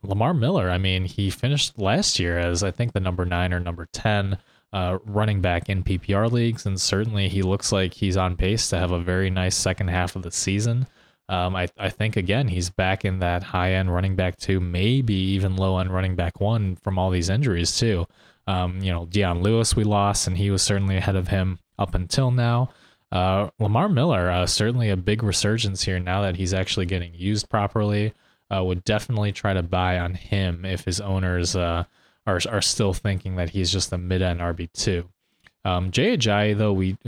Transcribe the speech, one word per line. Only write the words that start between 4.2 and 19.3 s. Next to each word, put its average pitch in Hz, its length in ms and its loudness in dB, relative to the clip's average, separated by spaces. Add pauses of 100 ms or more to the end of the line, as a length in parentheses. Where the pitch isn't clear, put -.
uh, 92 320 0
running 104 340 0
back 87 300 0
in 95 120 0
P 92 140 0
P 90 160 -4
R 104 160 2
leagues, 117 380 0
and 95 120 -2
certainly 104 500 0
he 95 120 0
looks 95 320 0
like 95 220 2
he's 95 240 0
on 90 180 0
pace 104 340 0
to 95 80 0
have 87 140 0
a 87 80 0
very 92 300 0
nice 92 260 0
second 92 320 0
half 90 280 -2
of 95 60 -6
the 87 80 -10
season. 117 560 0 (440)
Um, 90 240 0
I, 90 140 -2 (100)
I 98 100 -4
think, 107 280 -4
again, 107 320 0
he's 90 220 -2
back 95 340 0
in 92 160 -2
that 87 240 0
high-end 92 500 0
running 92 220 0
back 92 200 0
two, 95 220 -2
maybe 101 560 0
even 95 400 0
low-end 92 400 0
running 92 220 0
back 85 240 -2
one 101 340 0
from 95 240 -4
all 92 100 2
these 90 220 0
injuries, 98 480 0
too. 95 300 2 (400)
Um, 92 320 -2
you 95 100 0
know, 85 160 -2
Dion 87 340 0